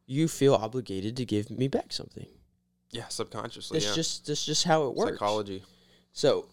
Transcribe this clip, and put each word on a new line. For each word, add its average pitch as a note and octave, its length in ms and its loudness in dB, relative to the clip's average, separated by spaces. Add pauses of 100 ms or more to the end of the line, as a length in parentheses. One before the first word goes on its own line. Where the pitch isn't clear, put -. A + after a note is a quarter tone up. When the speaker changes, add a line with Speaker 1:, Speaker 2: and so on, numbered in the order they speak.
Speaker 1:
you D3 200 2
feel C#3 280 6
obligated G#2+ 640 -2
to B2 80 -4
give G#2 260 0
me B2+ 160 0
back - 260 -4
something. - 320 -10 (680)
Speaker 2:
Yeah, A#2 180 -10
subconsciously, A2+ 680 -8
Speaker 1:
That's B2 100 0
Speaker 2:
yeah. G#2 60 0
Speaker 1:
just, - 300 -2
that's D3 200 -4
just D3+ 180 0
how D#3+ 240 4
it - 80 -4
works. G#2 160 0
Speaker 2:
Psychology. G#2 520 -2 (480)
Speaker 1:
So, A2 420 2